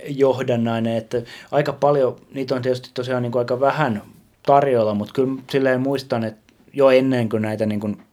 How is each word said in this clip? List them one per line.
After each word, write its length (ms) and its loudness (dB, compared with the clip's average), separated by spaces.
johdannainen, 920 0
että 240 -4
aika 220 0
paljon, 420 2
niitä 220 -4
on 60 -4
tietysti 320 -4
tosiaan 300 -4
niinku 140 -4
aika 220 -2
vähän 420 0
tarjolla, 480 4
mut 200 -4
kyllä 280 -2
silleen 300 0
muistan, 420 -2
että 300 -10
jo 160 4
ennen 400 4
kuin 120 -2
näitä 240 -2
niinku 260 -2